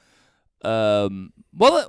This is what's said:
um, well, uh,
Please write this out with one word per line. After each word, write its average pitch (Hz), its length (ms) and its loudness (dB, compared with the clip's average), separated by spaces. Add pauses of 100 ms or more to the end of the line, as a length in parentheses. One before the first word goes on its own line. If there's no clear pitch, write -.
(600)
um, 104 720 -2 (220)
well, 233 220 4
uh, 294 120 -2